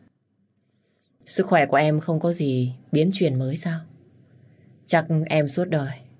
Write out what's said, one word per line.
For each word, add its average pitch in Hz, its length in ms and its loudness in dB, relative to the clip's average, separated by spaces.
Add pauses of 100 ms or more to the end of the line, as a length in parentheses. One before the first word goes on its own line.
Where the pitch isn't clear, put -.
(1300)
"Sức 190 200 0
khỏe 160 200 4
của 139 100 2
em 151 240 4
không 160 200 -2
có 175 120 0
gì 127 420 -2 (180)
biến 160 200 2
chuyển 151 260 0
mới 131 180 -4
sao?" 165 240 -6 (1080)
"Chắc 160 200 0 (200)
em 151 220 2
suốt 175 200 -2
đời 139 240 -2 (280)